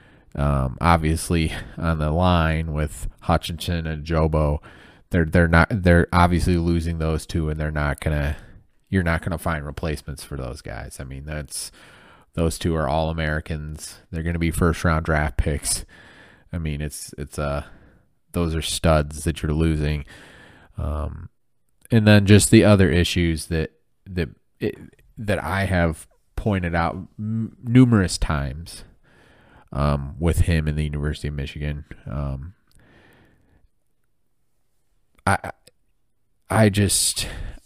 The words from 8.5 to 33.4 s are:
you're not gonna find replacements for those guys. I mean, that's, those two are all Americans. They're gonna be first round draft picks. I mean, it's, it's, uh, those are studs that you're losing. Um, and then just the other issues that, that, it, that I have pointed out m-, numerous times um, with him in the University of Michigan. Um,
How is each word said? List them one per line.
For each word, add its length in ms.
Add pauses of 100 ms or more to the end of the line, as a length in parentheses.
you're 160
not 180
gonna 160
find 260
replacements 600
for 120
those 240
guys. 380
I 60
mean, 200
that's, 460 (640)
those 260
two 160
are 140
all 220
Americans. 880 (120)
They're 140
gonna 160
be 100
first 320
round 220
draft 320
picks. 480 (680)
I 60
mean, 220
it's, 360
it's, 220
uh, 240 (720)
those 240
are 60
studs 600
that 180
you're 120
losing. 520 (720)
Um, 520 (640)
and 160
then 180
just 240
the 140
other 260
issues 560
that, 240 (360)
that, 240 (280)
it, 180 (400)
that 280
I 220
have 420 (260)
pointed 400
out 220 (200)
m-, 460
numerous 560
times 640 (920)
um, 440
with 240
him 240
in 100
the 80
University 440
of 60
Michigan. 500 (220)
Um, 480 (2750)